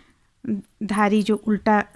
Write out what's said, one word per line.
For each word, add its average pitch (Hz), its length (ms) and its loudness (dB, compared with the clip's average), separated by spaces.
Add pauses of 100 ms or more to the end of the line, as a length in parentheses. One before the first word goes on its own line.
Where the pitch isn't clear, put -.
(840)
धारी 208 400 2
जो 214 140 0
उल्टा 208 460 0 (120)